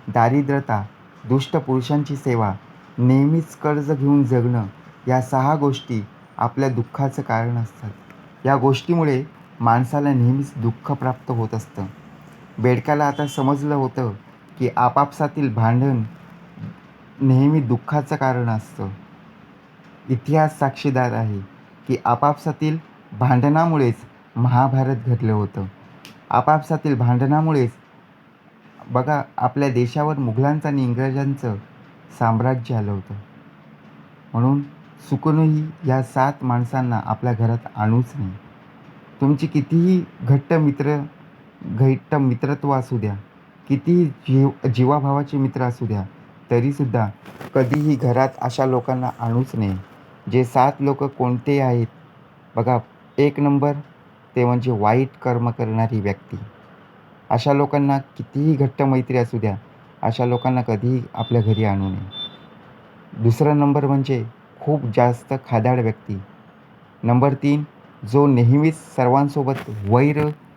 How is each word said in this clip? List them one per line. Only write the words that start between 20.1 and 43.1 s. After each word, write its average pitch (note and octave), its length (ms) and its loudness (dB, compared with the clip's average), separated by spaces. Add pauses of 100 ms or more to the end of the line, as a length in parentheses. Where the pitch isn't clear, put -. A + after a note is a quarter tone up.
साक्षीदार C3 520 0
आहे A2 280 -4 (480)
की C3 180 0
आपापसातील D3 720 0 (420)
भांडणामुळेच C#3 760 2 (400)
महाभारत B2+ 600 2 (100)
घडलं A#2 280 0
होतं. G2+ 320 -4 (640)
आपापसातील D3 680 0
भांडणामुळेच C3 760 2 (1160)
बघा, C3 320 0 (160)
आपल्या C3+ 320 0
देशावर C3+ 480 0
मुघलांचं C#3 500 0
आणि C#3 160 0
इंग्रजांचं C3 720 -2 (640)
साम्राज्य A#2 560 0
आलं G#2 160 -2
होतं. G2 220 -8 (1200)
म्हणून C3 280 2 (480)
चुकूनही D#3 580 2 (200)
या C3 160 2
सात C3+ 380 0
माणसांना B2 640 -2
आपल्या B2 280 -2
घरात A#2 240 0 (180)
आणूच A2 300 2 (100)
नये. G2 140 -6 (920)
तुमची C#3+ 260 0
कितीही E3+ 580 2 (160)
घट्ट C3+ 320 2
मित्र, D3 500 0 (600)
घट्ट C3 520 0
मित्रत्व C#3 560 0
असू B2+ 280 -2
द्या, G#2 140 -4 (560)